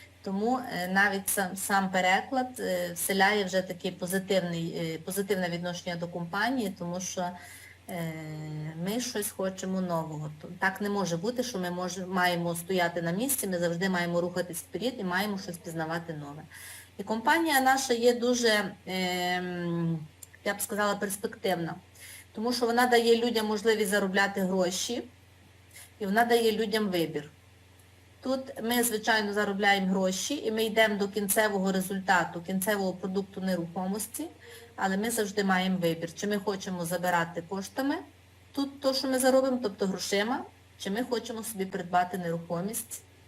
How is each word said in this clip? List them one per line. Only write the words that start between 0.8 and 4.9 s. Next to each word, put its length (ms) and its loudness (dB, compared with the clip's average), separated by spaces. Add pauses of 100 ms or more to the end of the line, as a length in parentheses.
навіть 420 2
сам, 260 -2
сам 360 2
переклад, 560 2 (120)
е, 340 -2
вселяє 500 4
вже 180 0
такий 300 -4
позитивний, 840 -2
е, 200 -4